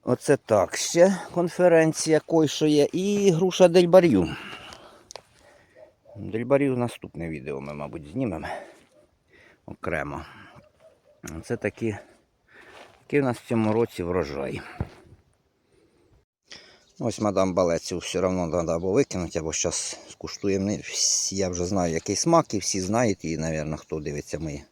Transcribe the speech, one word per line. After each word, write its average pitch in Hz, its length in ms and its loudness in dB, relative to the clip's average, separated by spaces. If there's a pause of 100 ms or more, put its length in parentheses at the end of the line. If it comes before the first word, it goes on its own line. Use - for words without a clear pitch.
Оце 127 340 2
так, 98 400 2
ще 180 400 4 (160)
конференція 165 840 4
кой-що 156 480 2
є. 147 240 4
І 196 400 2
груша 180 360 4
Дель 175 200 6
Бар'ю. 160 480 6 (1800)
Дель 104 300 -8
Бар'ю 135 320 2
наступне 98 520 -6
відео 69 320 -8
ми, 69 120 -10
мабуть, 73 380 -12
знімемо 85 360 -4 (1160)
окремо. 73 600 -8 (1200)
Це 120 120 -6
такі, 107 400 -4 (1040)
такий 143 180 0
у - 20 0
нас 123 140 0
в - 100 -20
цьому 110 260 2
році 113 300 -2
врожай. 71 580 -4 (2500)
Ось 117 200 -4
мадам 95 340 2
Бале 85 260 2
цю - 180 -6
все 87 220 -6
одно 90 320 0
треба 82 240 0
або 90 160 -2
викинути, 92 480 -2
або 80 140 -6
щас - 440 -4 (120)
скуштуємо. - 560 -4
Не 101 120 -2
всі, - 580 -4
я 95 140 -2
вже 87 160 -4
знаю, 90 280 0
який 85 220 -2
смак, 165 380 0
і 110 40 -4
всі 95 240 -4
знають, 104 440 -2
і, 80 120 -4
навірно, 78 400 -4
хто - 220 -10
дивиться 73 400 -8
мої 73 320 -10